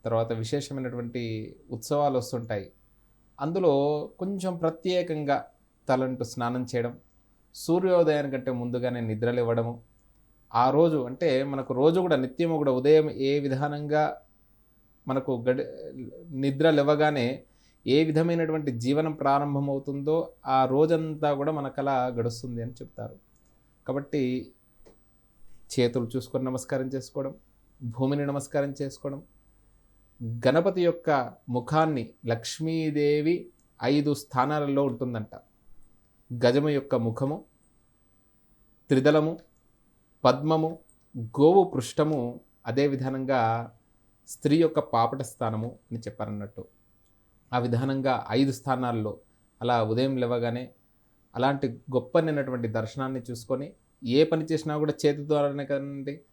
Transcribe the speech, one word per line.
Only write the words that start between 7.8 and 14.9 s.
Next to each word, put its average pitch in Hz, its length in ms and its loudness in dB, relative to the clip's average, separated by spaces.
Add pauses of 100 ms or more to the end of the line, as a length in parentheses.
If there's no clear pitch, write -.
ముందుగానే 120 500 -2
నిద్రలేవడము. 117 800 0 (760)
ఆ 123 140 6
రోజు 156 280 4
అంటే 135 460 0
మనకు 135 300 -4
రోజు 156 260 4
కూడా 175 160 2
నిత్యము 160 420 0
కూడా 143 140 2
ఉదయం 151 400 6
ఏ 139 280 0
విధానంగా 147 760 -2 (920)